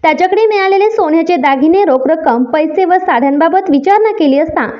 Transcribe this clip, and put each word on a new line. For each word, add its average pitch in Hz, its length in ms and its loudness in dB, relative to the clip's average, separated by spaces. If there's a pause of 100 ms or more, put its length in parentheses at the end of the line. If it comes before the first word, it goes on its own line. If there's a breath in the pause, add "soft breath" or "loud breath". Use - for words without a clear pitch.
त्याच्याकडे 370 440 0
मिळालेले 392 440 0
सोन्याचे 339 460 0
दागिने, 294 480 2
रोख 262 220 0
रक्कम, 294 380 0
पैसे 311 400 -2
व 359 80 0
साड्यांबाबत 330 800 0
विचारणा 403 420 2
केली 285 260 0
असता, 311 420 -2